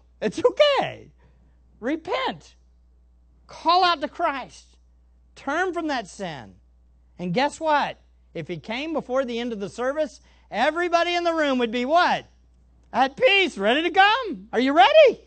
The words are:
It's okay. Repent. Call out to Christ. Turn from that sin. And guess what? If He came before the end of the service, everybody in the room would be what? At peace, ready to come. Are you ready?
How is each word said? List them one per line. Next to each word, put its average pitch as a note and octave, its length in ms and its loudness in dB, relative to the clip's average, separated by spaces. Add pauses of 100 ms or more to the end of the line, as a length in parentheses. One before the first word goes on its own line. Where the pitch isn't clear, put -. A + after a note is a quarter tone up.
(220)
It's G#3+ 180 -4
okay. F#4+ 720 0 (680)
Repent. D#4+ 760 -6 (920)
Call F4+ 360 0
out E4+ 180 0
to D4 60 -6
Christ. C#4 680 -8 (580)
Turn E4 380 -4
from E4 140 -6
that B3 200 -6
sin. C#3 460 -12 (640)
And F3+ 160 -6
guess C#4 260 -2
what? D4 400 -2 (360)
If D#3+ 120 -10
He F3 100 -8
came C#4 360 -8
before C4 320 -4
the A#3 140 -6
end A#3+ 120 -6
of G#3 80 -10
the G3 80 -8
service, C#4 540 -6 (300)
everybody E4+ 640 0
in F4 80 -2
the E4+ 100 0
room D4 240 0
would A#3+ 140 0
be B3 140 -2
what? C#4 420 2 (680)
At C4 240 0
peace, F#4+ 400 2
ready A3+ 240 2
to E4+ 100 -2
come. F#4+ 640 2
Are A3 60 0
you C4+ 140 0
ready? C5 540 6